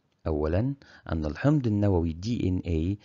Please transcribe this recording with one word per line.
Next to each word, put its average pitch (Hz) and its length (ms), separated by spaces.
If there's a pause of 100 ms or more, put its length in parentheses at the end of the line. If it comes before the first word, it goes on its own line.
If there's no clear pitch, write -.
(260)
أولًا، 82 480 (380)
أن 78 140
الحمض 131 400
النووي 101 460
دي 92 360
إن 90 100
إيه 90 460